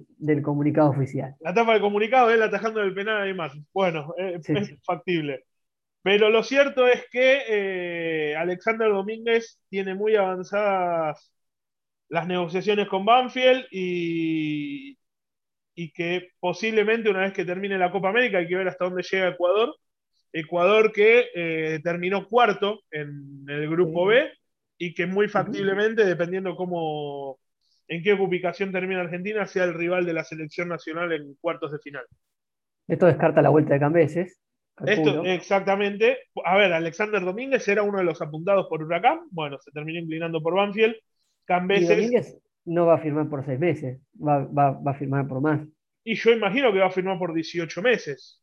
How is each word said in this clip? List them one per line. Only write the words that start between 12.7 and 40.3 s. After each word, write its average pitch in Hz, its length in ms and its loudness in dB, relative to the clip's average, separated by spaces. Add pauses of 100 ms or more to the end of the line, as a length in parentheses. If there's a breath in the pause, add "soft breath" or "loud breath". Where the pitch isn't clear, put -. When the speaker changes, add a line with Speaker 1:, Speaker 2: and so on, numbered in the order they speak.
Speaker 2:
con 190 160 -2
Banfield 254 680 4
y, 160 1200 -4 (760)
y 165 180 -12
que 180 380 -4 (100)
posiblemente 214 720 0
una 190 120 2
vez 196 120 -2
que 190 100 -4
termine 190 360 -4
la 180 100 2
Copa 190 200 -2
América, 220 280 2
hay 170 100 0
que 180 80 -4
ver 185 120 -2
hasta 180 180 -4
dónde 180 160 -4
llega 185 280 0
Ecuador. 185 460 0 (560)
Ecuador 180 600 2
que, 226 420 4
eh, 160 500 -4
terminó 175 440 -2
cuarto 208 540 2 (100)
en 143 560 -12
el 147 200 -4
grupo 165 360 0
Speaker 1:
Sí. 190 60 2
Speaker 2:
B 269 220 4 (460)
y 175 160 -8
que 175 140 -4
muy 196 180 0
Speaker 1:
Ujú. 208 80 -4
Speaker 2:
factiblemente, 208 720 0
dependiendo 175 500 -2
cómo, 151 840 -6 (480)
en 165 160 -6
qué 208 100 4
ubicación 185 580 -2
termina 185 300 -4
Argentina, 185 460 -6
sea 185 160 -2
el 175 100 0
rival 175 320 -2
de 170 80 -2
la 160 100 -4
selección 160 440 -8
nacional 170 460 -6
en 143 280 -6
cuartos 165 300 -6
de 147 80 -8
final. 143 240 -14 (840)
Speaker 1:
Esto 175 200 4
descarta 156 340 4
la 143 80 6
vuelta 147 240 4
de 139 60 4
Cambeses, 160 600 0 (460)
Speaker 2:
Esto, 165 180 2
Speaker 1:
calculo. 151 220 2
Speaker 2:
exactamente. 196 920 0 (260)
A 180 140 2
ver, 196 160 4
Alexander 180 500 -2
Domínguez 233 440 -2
era 202 140 2
uno 202 160 -2
de 185 60 0
los 165 180 -2
apuntados 170 460 0
por 156 160 -6
Huracán. 196 380 0 (100)
Bueno, 151 280 -6
se - 120 -20
terminó 156 280 -8
inclinando 165 440 -4